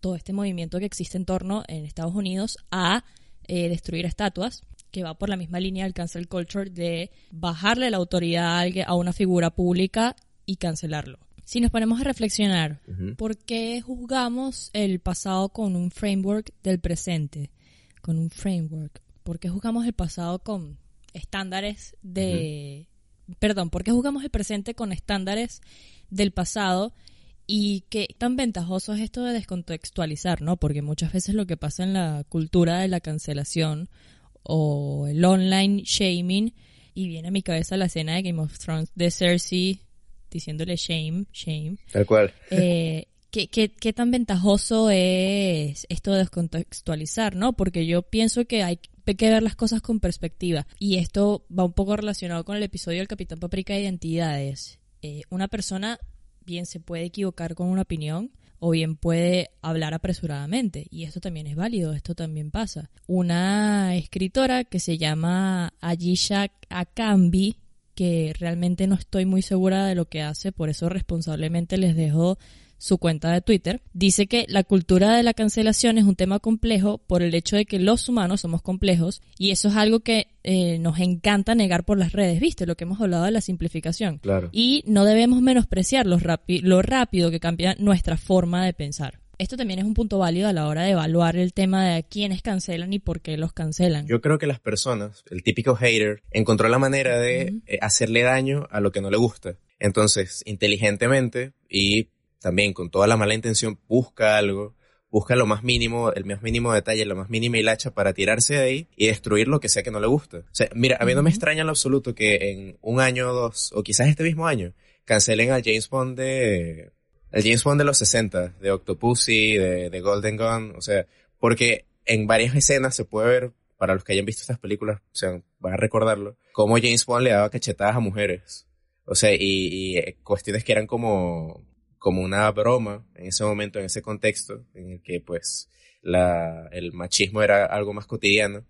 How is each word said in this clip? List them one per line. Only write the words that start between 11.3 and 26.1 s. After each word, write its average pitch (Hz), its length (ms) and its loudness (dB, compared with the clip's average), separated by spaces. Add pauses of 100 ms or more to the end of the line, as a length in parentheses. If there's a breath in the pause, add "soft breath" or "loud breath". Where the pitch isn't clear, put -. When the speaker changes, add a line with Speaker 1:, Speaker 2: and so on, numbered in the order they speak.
Speaker 1:
Si - 180 -2
nos 233 100 4
ponemos 226 280 0
a 269 40 -2
reflexionar, 202 840 0
Speaker 2:
Ujú. 92 280 -8
Speaker 1:
¿por 220 220 -6
qué 233 440 -6
juzgamos 247 920 -4
el 196 260 0
pasado 190 500 -2
con 202 260 -4
un 180 160 -2
framework 202 600 -2 (120)
del 185 160 0
presente? 160 680 -6 (520 soft breath)
Con 160 180 -2
un 165 100 -2
framework. 160 720 -6 (220)
¿Por 170 160 -10
qué 180 100 -6
juzgamos 226 360 -4
el 233 80 -2
pasado 175 460 -6
con 170 380 -10 (360)
estándares 196 920 -8
de, 165 840 -6 (400)
Speaker 2:
Ujú. 180 120 -18
Speaker 1:
perdón, 196 320 0
¿por - 120 -6
qué 220 80 0
juzgamos 269 320 0
el 285 60 -8
presente 208 460 -4
con 214 160 -6
estándares 202 680 -4 (500 soft breath)